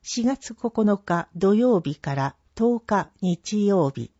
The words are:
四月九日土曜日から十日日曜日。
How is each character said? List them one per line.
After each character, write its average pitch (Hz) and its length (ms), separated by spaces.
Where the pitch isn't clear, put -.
四 - 200
月 247 320
九 233 160
日 190 500
土 196 220
曜 233 240
日 147 180
か 139 160
ら 139 220
十 233 240
日 196 320
日 202 460
曜 180 240
日。 117 300